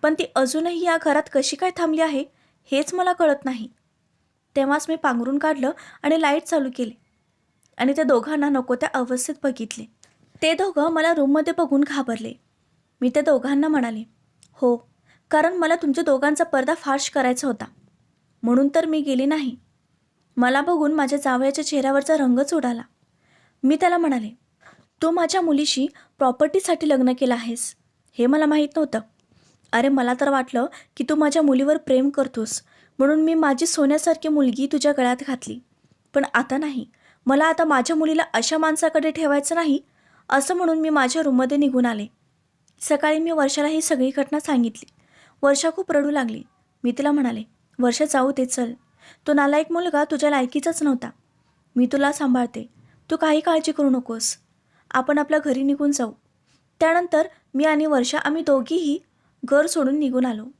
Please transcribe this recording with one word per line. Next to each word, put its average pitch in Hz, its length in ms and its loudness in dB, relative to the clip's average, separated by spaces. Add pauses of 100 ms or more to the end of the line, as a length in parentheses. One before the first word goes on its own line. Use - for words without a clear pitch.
पण 311 120 2
ती 330 120 -2 (100)
अजूनही 320 480 -2
या 330 180 0
घरात 294 300 2
कशी 277 240 -2
काय 370 220 -2
थांबली 320 240 0
आहे 302 240 -2 (460)
हेच 285 220 -2
मला 359 200 0
कळत 294 320 2
नाही." 247 240 -6 (840)
तेव्हाच 277 340 0
मी 320 60 -2
पांघरून 262 420 -2
काढलं 294 340 -2 (320)
आणि 320 180 2
लाईट 302 220 0
चालू 285 320 -2
केले 226 160 -6 (840)
आणि 262 180 0
त्या 311 80 0
दोघांना 285 460 0
नको 254 260 0
त्या - 180 -4
अवस्थेत 254 500 -4
बघितले. 226 420 -6 (560)
ते 320 120 2
दोघं 330 380 0
मला 320 220 2
रूममध्ये 302 440 2
बघून 277 240 2
घाबरले. 247 520 -4 (680)
मी 254 80 2
त्या 294 140 0
दोघांना 277 440 2
म्हणाले, 240 360 -2 (500)
"हो, 247 220 2 (560)
कारण 311 220 2
मला 339 220 0
तुमच्या 330 280 -2
दोघांचा 294 400 2
पर्दाफाश 285 680 -2
करायचा 254 380 0
होता, - 180 -4 (760)
म्हणून 247 320 4
तर 330 100 2
मी 311 160 -2
गेले 269 240 0
नाही." 285 300 -2 (840)
मला 254 240 2
बघून 294 320 0
माझ्या 285 260 0
जावयाच्या 277 460 -2
चेहऱ्यावरचा 277 520 0
रंगच 269 360 2
उडाला. 247 300 -2 (800)
मी 277 120 4
त्याला 349 220 2
म्हणाले, 262 320 -2 (720)
"तू 320 100 0
माझ्या 349 300 0
मुलीशी 294 460 0 (300)
प्रॉपर्टीसाठी 302 720 0
लग्न 254 300 2
केलं 254 140 0
आहेस, 233 420 -8 (440)
हे 240 60 2
मला 302 200 2
माहीत 302 300 2
नव्हतं. 302 240 -2 (720)
अरे, 240 180 2
मला 254 320 2
तर 277 80 0
वाटलं 262 360 -2 (320)
की 262 120 -4
तू 302 60 0
माझ्या 302 260 2
मुलीवर 277 360 2
प्रेम 269 320 2
करतोस, 247 520 -4 (380)
म्हणून 294 220 4
मी 320 120 2
माझी 311 320 2
सोन्यासारखी 311 600 0
मुलगी 277 440 2
तुझ्या 294 260 0
गळ्यात 247 180 0 (120)
घातली, 247 320 -10 (540)
पण 277 200 0
आता 262 240 0
नाही. 294 280 -6 (400)
मला 277 200 4
आता 320 180 2
माझ्या 294 320 2
मुलीला 320 280 0 (100)
अशा 240 240 0
माणसाकडे 311 540 0
ठेवायचं 294 440 -2
नाही," 320 240 0 (500)
असं 277 260 0
म्हणून 330 240 0
मी 320 100 0
माझ्या 294 320 0
रूममध्ये 262 360 2
निघून 254 280 2
आले. 214 220 -6 (720)
सकाळी 302 380 0
मी 330 120 -2
वर्षाला 294 360 0
ही 311 140 -2
सगळी 262 280 0
घटना 277 300 -4
सांगितली. 240 460 -2 (580)
वर्षा 277 260 2
खूप 359 220 -6
रडू 294 180 0
लागली. 247 340 -4 (400)
मी 240 80 0
तिला 277 200 -2
म्हणाले, 247 320 0 (360)
"वर्षा, 247 260 2
जाऊ 277 260 0
दे, 269 140 0
चल, 240 280 -6 (540)
तो 294 60 2
नालायक 294 380 2
मुलगा 339 320 0
तुझ्या 294 260 0
लायकीचाच 285 540 -2
नव्हता. 262 260 0 (680)
मी 247 100 4
तुला 277 260 2
सांभाळते, 247 580 -2 (420)
तू 320 60 -2
काही 311 220 2
काळजी 320 320 0
करू 285 180 2
नकोस, 247 480 -2 (540)
आपण 262 260 0
आपल्या 294 220 0
घरी 269 240 -2
निघून 285 280 0
जाऊ." 247 200 -4 (680)
त्यानंतर 330 480 2 (260)
मी 269 100 0
आणि 311 220 2
वर्षा, 285 340 0
आम्ही 311 240 -2
दोघीही 294 560 0 (460)
घर 285 220 2
सोडून 294 320 0
निघून 254 260 0
आलो. 220 200 -6 (140)